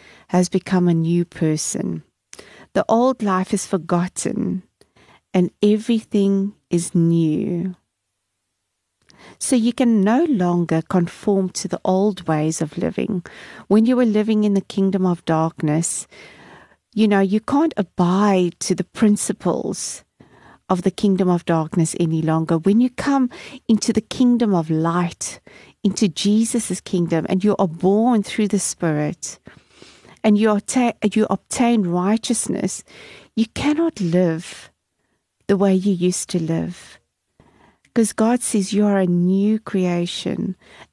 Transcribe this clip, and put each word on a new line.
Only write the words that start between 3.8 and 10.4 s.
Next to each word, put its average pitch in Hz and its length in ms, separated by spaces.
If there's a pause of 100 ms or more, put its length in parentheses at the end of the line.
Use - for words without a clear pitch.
and 180 160 (120)
everything 208 920 (160)
is 170 240
new." 170 800 (1600)
So - 180
you 233 160
can 233 300
no 233 220
longer 175 580